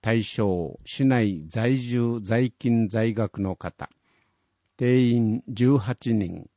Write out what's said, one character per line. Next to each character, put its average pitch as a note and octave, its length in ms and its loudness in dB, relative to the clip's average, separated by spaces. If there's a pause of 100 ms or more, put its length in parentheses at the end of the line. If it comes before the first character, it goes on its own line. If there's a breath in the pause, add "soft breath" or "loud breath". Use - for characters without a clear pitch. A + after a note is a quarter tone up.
対 A2+ 220 0
象、 F#2+ 600 -2
市 - 200 -4
内 A2 440 2
在 A#2 300 0
住、 A#2+ 420 -2
在 A2+ 320 0
勤、 A#2 360 0
在 A2 240 0
学 G#2 300 -4
の F#2+ 140 -4
方。 - 340 -12 (880)
定 B2 340 4
員 A#2 380 2
十 B2+ 280 2
八 A#2 380 -2
人。 F2 420 -4